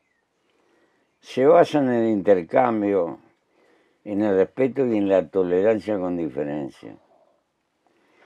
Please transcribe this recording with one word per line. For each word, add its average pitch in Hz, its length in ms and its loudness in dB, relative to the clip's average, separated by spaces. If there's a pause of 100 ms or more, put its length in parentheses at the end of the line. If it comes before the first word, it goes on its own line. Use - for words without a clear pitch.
(1200)
se - 260 -2
basa 170 340 4
en 135 100 0
el 117 180 0
intercambio, 101 1120 0 (840)
en 104 160 -4
el 104 160 0
respeto 127 480 -2
y 117 100 -2
en 101 140 0
la 92 180 2
tolerancia 98 720 0
con 90 160 -4
diferencia. 71 800 -8 (1300)